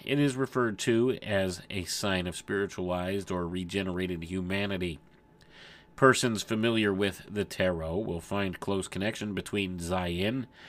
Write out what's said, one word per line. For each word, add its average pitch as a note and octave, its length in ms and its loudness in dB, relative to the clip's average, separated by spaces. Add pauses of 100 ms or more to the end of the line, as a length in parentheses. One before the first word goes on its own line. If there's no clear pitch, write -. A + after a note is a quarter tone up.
it C#3+ 140 0
is C3+ 180 4
referred B2 420 0
to A#2 420 4
as F#2+ 480 0
a F#2+ 140 -2
sign F#2 440 0
of E2+ 100 -6
spiritualized F#2 920 -2
or F2+ 160 0
regenerated F2+ 760 -2
humanity. F#2 760 -2 (1000)
Persons C3 460 4
familiar A2 500 2
with F#2+ 340 0
the G#2 160 -2
tarot F2 540 0
will F2+ 240 -2
find G2 380 -2
close G2 280 -2
connection G#2 460 -2
between F#2 460 -2
Zion F2+ 680 0 (240)